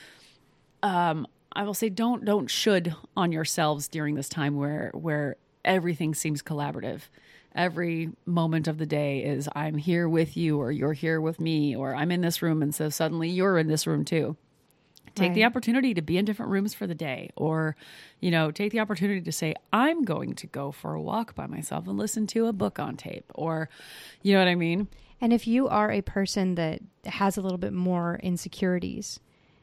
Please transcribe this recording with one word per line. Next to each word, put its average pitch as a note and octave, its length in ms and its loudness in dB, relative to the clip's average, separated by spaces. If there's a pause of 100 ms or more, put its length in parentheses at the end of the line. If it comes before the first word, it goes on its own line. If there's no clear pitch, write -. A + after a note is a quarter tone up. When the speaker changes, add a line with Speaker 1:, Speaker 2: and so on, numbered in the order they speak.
(840)
Speaker 1:
Um, F3 460 0 (240)
I G3+ 100 -2
will G3+ 120 -4
say, A3 160 -2
don't, A3+ 340 0
don't G3+ 240 2
should F3 460 2 (220)
on F3 140 2
yourselves D#3 580 0
during D3+ 280 -2
this C#3 120 -6
time D3 280 -2
where, D3 380 -2
where D3 420 -2 (280)
everything E3+ 500 2
seems D3 280 -4
collaborative. D3 600 -6 (520)
Every E3 560 -2 (140)
moment D#3+ 420 2
of D#3 120 -2
the D#3 80 -4
day D3 360 0
is, C#3+ 320 -2
"I'm D3+ 220 -4
here E3+ 320 2
with E3 300 2
you," D3+ 200 2
or, D3 140 -2
"You're D3+ 220 0
here D#3+ 260 0
with D#3+ 180 -2
me," D3+ 380 2
or, C3+ 180 -4
"I'm D3+ 160 0
in F3 120 0
this E3+ 180 0
room, D#3+ 220 2
and D3 120 0
so D#3 140 -2
suddenly D#3+ 400 -2
you're F#3 300 4
in D#3+ 100 2
this D#3 180 0
room D3+ 200 0
too." D#3+ 320 0 (760)
Take F3+ 200 2
the G#3+ 80 4
Speaker 2:
Right. A#3 60 6
Speaker 1:
opportunity B3 440 2
to E3+ 80 -2
be D#3+ 160 0
in G3+ 80 2
different G#3 260 -2
rooms G3 220 0
for G3+ 140 -6
the F3 80 -4
day, D3 420 -6
or, D#3 400 0 (440)
you F3+ 100 2
know, D#3+ 200 4
take G3+ 220 -2
the A3 80 2
opportunity G3+ 400 0
to E3+ 120 -6
say, D#3 220 -2 (160)
"I'm D4 320 6
going D#3 340 0
to - 100 -12
go C#3 260 -8
for D#3 220 -8
a D#3 80 -4
walk - 320 -4
by - 120 -8
myself - 400 -8
and G3 120 -4
listen G#3+ 300 -2
to A3+ 180 2
a A#3 80 0
book G3 240 -2
on - 180 -6
tape," - 380 -12
or, D#3+ 340 -4 (540)
you G3 100 4
know G3 60 8
what F3+ 100 8
I F3 60 6
mean? F3 340 2 (320)
Speaker 2:
And A#3 140 4
if A#3 120 2
you A#3+ 220 4
are G#3+ 220 2
a G#3 100 2
person F#3+ 540 0
that D#3+ 260 -2 (240)
has - 320 0
a G3 60 -2
little F#3 160 -2
bit G3 160 -4
more F3+ 480 0
insecurities, F3+ 1000 -2 (420)